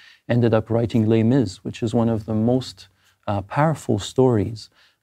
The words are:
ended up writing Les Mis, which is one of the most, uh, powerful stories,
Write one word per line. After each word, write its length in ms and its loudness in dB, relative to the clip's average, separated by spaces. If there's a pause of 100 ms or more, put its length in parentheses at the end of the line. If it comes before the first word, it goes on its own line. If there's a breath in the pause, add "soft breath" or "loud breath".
(280 soft breath)
ended 260 2
up 160 0
writing 360 0
Les 160 4
Mis, 400 0
which 200 -10
is 120 -4
one 140 2
of 160 -2
the 100 -6
most, 540 -2 (400)
uh, 140 -4
powerful 560 -2
stories, 720 0 (320 soft breath)